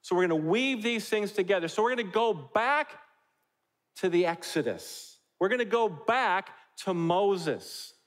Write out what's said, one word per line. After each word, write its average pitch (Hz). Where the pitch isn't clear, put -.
So -
we're 180
gonna 165
weave 214
these 233
things 208
together. 185
So 208
we're 247
gonna 240
go 220
back 233
to 185
the 175
Exodus. 156
We're 233
gonna 247
go 226
back 196
to 190
Moses. 170